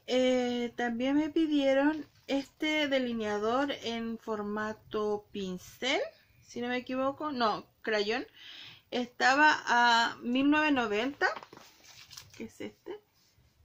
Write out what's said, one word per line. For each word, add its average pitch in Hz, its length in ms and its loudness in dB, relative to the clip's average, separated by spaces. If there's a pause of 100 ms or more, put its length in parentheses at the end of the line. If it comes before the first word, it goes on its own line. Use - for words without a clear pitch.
eh, 247 680 0
también 240 400 -2
me 302 140 2
pidieron 294 800 2 (180)
este 302 640 -2
delineador 240 840 -2 (120)
en 226 340 -6
formato 214 1120 -6
pincel, 202 720 -4 (400)
si - 180 -12
no 240 100 -4
me 247 80 -2
equivoco, 269 540 -4
no, 220 320 0 (200)
crayón. 220 420 -2 (640)
Estaba 262 760 4
a 233 560 4
mil 262 260 2
novecientos 294 360 4
noventa, 240 420 -2 (1080)
que 226 100 -12
es - 160 -16
este, 339 380 -14 (640)